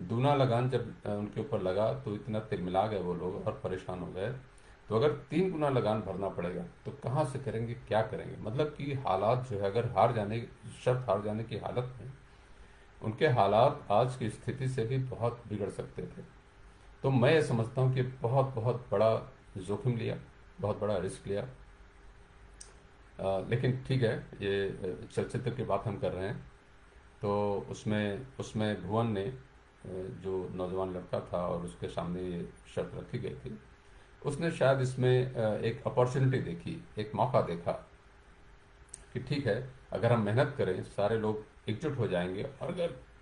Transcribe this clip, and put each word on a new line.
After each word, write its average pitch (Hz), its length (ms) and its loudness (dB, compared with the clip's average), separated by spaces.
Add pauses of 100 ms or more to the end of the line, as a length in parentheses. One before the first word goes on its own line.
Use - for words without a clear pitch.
दूना 120 340 4
लगान 127 360 4
जब, 120 240 -2 (120)
अ, - 20 -4
उनके 104 320 -2
ऊपर 104 220 -2
लगा, 101 320 2
तो 113 200 -4
इतना 110 260 -4
तिलमिला 95 460 0
गए 107 140 0
वो 87 140 -2
लोग 92 320 -4
और - 180 -4
परेशान 90 340 -4
हो 87 80 -6
गए। 92 260 -4 (560)
तो 107 80 2
अगर 147 160 4
तीन 180 380 0
गुना 151 180 0
लगान 110 320 2
भरना 95 280 -2
पड़ेगा, 87 340 -4
तो - 280 -12
कहाँ 131 340 0
से 131 140 -4
करेंगे, 117 360 -4
क्या 110 280 0
करेंगे? 101 340 -6
मतलब 107 300 -2
कि 143 280 -6
हालात 107 560 2
जो 101 80 -2
है, 101 60 0
अगर 110 220 2
हार 113 260 4
जाने, 110 360 -2 (360)
शर्त 127 240 2
हार 104 140 2
जाने 107 220 -2
की 110 120 -6
हालत 95 440 -4
में, 127 120 -12 (880)
उनके 110 240 2
हालात 113 640 6
आज 123 260 4
की 107 140 -2
स्थिति - 380 -6
से 127 160 0
भी 127 140 0
बहुत 120 500 -2
बिगड़ 101 220 -2
सकते - 320 -8
थे। - 380 -14 (600)
तो 139 80 4
मैं 135 240 8
ये 156 80 8
समझता 120 380 0
हूँ 131 140 4
कि 131 80 2
बहुत, 127 440 2
बहुत 117 460 -2
बड़ा 110 400 4 (240)
जोखिम 104 400 0
लिया, 110 220 -4 (420)
बहुत 104 180 0
बड़ा 104 180 0
रिस्क 92 300 -4
लिया। 101 220 -2 (1700)
अ, 95 280 0
लेकिन 127 400 2
ठीक 131 140 2
है, - 240 2 (140)
ये, 98 280 0
अ, 90 440 -6
चलचित्र - 380 -2
की - 120 -4
बात 98 240 0
हम 101 120 -2
कर 90 140 -2
रहे 92 160 -4
हैं, - 120 -6 (800)
तो 101 480 0
उसमें, 104 560 -2 (140)
उसमें 104 420 -2
भुवन 107 240 0
ने, 101 180 0
अ, 127 140 -6 (560)
जो 92 600 -6
नौजवान 90 400 -2
लड़का 90 260 -4
था 87 260 -2
और 87 180 -2
उसके - 240 -8
सामने 87 340 -4
ये 87 260 -6 (260)
शर्त 90 200 -4
रखी - 240 -8
गई - 160 -6
थी, - 240 -12 (680)
उसने 165 240 -2
शायद 135 300 4
इसमें, 127 540 4
अ, 110 200 2
एक 113 320 -2
अपॉर्चुनिटी 127 520 4
देखी, - 460 -6 (140)
एक - 160 -4
मौका 110 260 4
देखा 85 320 -2 (1400)
कि - 80 -6
ठीक 139 260 -2
है, 110 240 0 (220)
अगर 113 200 4
हम 113 100 4
मेहनत 113 360 4
करें, 95 240 2
सारे 104 360 0
लोग 107 260 0 (240)
एकजुट 127 300 -2
हो 110 80 2
जाएंगे 92 360 0
और - 260 -8
अगर 170 180 -2 (360)